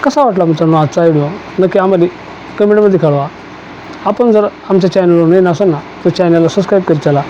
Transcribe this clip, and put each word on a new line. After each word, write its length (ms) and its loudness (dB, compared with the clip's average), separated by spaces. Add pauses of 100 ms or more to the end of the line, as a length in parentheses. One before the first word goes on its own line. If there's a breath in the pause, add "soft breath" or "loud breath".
कसा 200 0
वाटला 220 2
मित्रांनो 320 2
आजचा 240 0
व्हिडिओ, 260 2 (320)
नक्की 200 2
आम्हाला 260 2 (540)
कमेंटमध्ये 400 2
कळवा. 280 0 (800)
आपण 260 0
जर 160 2 (220)
आमच्या 220 2
चॅनलवर 360 2
नवीन 200 4
असाल 220 0
ना, 100 -2 (260)
तर 40 4
चॅनलला 380 2
सबस्क्राईब 360 0
करीत 160 0
चला. 300 0